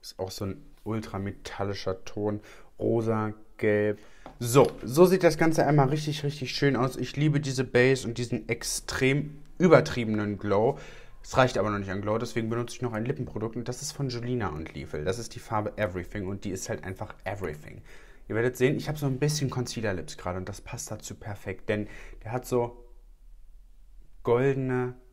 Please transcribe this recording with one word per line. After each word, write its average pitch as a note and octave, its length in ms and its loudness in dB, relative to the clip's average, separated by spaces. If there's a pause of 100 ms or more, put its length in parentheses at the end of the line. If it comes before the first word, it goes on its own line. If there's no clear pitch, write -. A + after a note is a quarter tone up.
Ist - 180 -18
auch F#2+ 140 -6
so - 140 -6
ein - 180 -8 (180)
ultrametallischer G2+ 1200 -6
Ton. G#2 360 -4 (380)
Rosa, A2 540 0 (260)
gelb. G#2 420 4 (400)
So, A#2+ 260 8 (160)
so C#3+ 240 8
sieht F3+ 160 4
das E3 160 6
Ganze D#3+ 260 4
einmal C#3 260 6
richtig, D3+ 340 -2
richtig C#3 260 -4
schön C#3+ 240 2
aus. B2+ 220 0
Ich - 200 -4
liebe D3+ 220 4
diese C3 240 -2
Base B2+ 460 4
und A#2+ 100 -4
diesen A#2+ 300 -4
extrem - 920 -2 (200)
übertriebenen A2 800 4
Glow. G#2 440 2 (420)
Es - 140 -4
reicht B2+ 220 6
aber G#2 120 2
noch G2+ 80 0
nicht G2 120 -4
an G2 120 -4
Glow, G#2+ 160 0
deswegen A2+ 320 -2
benutze A#2 240 -4
ich - 80 -8
noch A#2+ 100 -2
ein A2 120 -2
Lippenprodukt A#2 500 -4
und A#2+ 140 -6
das B2+ 140 -8
ist C#3+ 100 -8
von C#3 160 -4
Julina A#2+ 400 -2
und D2+ 260 -8
Liefel. D2 300 -6
Das F#2+ 160 -2
ist - 160 -10
die - 20 -10
Farbe G#2+ 380 -4
Everything G2+ 500 -4
und G2 180 -6
die G#2 60 -4
ist F#2+ 180 -6
halt G2+ 140 -4
einfach F#2+ 400 -8
Everything. F#2 600 -8 (440)
Ihr - 80 -6
werdet A#2+ 220 2
sehen, - 200 4
ich - 120 -4
habe C#3+ 100 -4
so C#3+ 80 -2
ein C3 140 0
bisschen D3 280 0
Concealer-Lips A2 680 -4
gerade F2+ 220 -4
und F#2 100 -6
das G2 120 -10
passt - 300 -12
dazu G#2+ 240 -10
perfekt, - 540 -10
denn G#2 180 0 (380)
der A2 80 -8
hat B2+ 140 -4
so A#2+ 380 0 (1400)
goldene B2+ 680 2 (180)